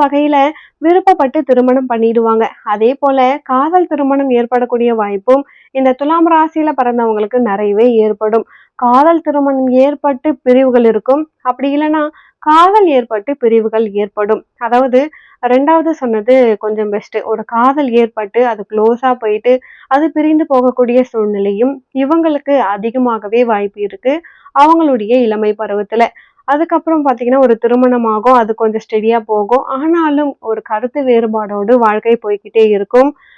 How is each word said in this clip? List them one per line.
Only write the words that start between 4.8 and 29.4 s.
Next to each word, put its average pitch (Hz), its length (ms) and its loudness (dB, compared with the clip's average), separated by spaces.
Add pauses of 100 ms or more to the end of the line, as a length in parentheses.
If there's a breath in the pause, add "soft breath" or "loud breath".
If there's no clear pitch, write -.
வாய்ப்பும் 202 440 0 (360 soft breath)
இந்த 262 100 2 (100)
துலாம் 330 340 0
ராசியில 311 460 0
பிறந்தவங்களுக்கு 233 600 -2 (100)
நிறையவே 208 380 0 (180)
ஏற்படும். 214 400 -2 (380 soft breath)
காதல் 285 440 2
திருமணம் 277 440 0 (140)
ஏற்பட்டு 285 440 -2 (160)
பிரிவுகள் 254 460 4
இருக்கும், 254 320 0 (260)
அப்படி 247 260 -4
இல்லைன்னா 302 280 -2 (440 soft breath)
காதல் 370 380 4 (120)
ஏற்பட்டு 226 340 -4 (100)
பிரிவுகள் 220 440 0 (160)
ஏற்படும். 208 400 -4 (240)
அதாவது 247 340 2 (540 soft breath)
ரெண்டாவது 320 380 2 (100)
சொன்னது 226 340 0 (280)
கொஞ்சம் 214 300 -4
பெஸ்ட். 208 240 -8 (140)
ஒரு 220 100 -4 (140)
காதல் 269 340 0 (120)
ஏற்பட்டு 220 380 -4 (120)
அது 208 100 -8 (100)
க்ளோஸா 233 400 0 (120)
போயிட்டு 220 300 0 (420 loud breath)
அது 294 100 2 (100)
பிரிந்து 311 380 0
போகக்கூடிய 247 480 2 (100)
சூழ்நிலையும் 208 600 -2 (300)
இவங்களுக்கு 294 520 0 (180)
அதிகமாகவே 226 680 -2 (100)
வாய்ப்பு 202 360 -6
இருக்கு 220 280 -4 (480 loud breath)
அவங்களுடைய 285 500 2 (140)
இளமை 214 340 0
பருவத்துல. 208 440 -2 (480 soft breath)
அதுக்கப்புறம் 320 540 -2
பாத்தீங்கன்னா 247 380 0
ஒரு 233 180 4
திருமணமாகும், 240 760 2
அது 226 120 -2 (100)
கொஞ்சம் 220 240 -2
ஸ்டெடியா 220 320 -2 (140)
போகும். 214 340 -2 (140)